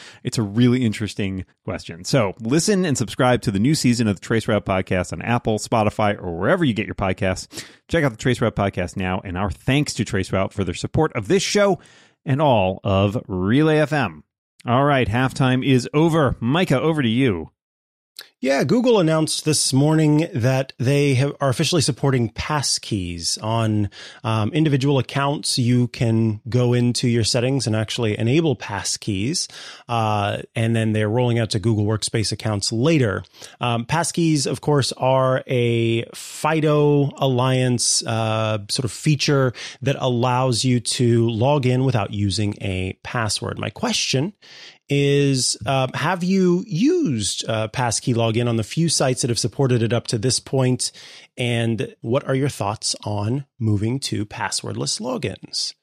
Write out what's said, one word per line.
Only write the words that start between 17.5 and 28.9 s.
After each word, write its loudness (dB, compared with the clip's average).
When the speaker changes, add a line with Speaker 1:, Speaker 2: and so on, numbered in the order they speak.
Speaker 2:
Yeah, 2
Google 4
announced 0
this 0
morning 4
that 0
they 2
have, 0
are 2
officially 2
supporting 0
passkeys -4
on, 0
um, 0
individual 2
accounts. -2
You 2
can 0
go 2
into 0
your 2
settings 0
and 0
actually -2
enable 2
passkeys, -4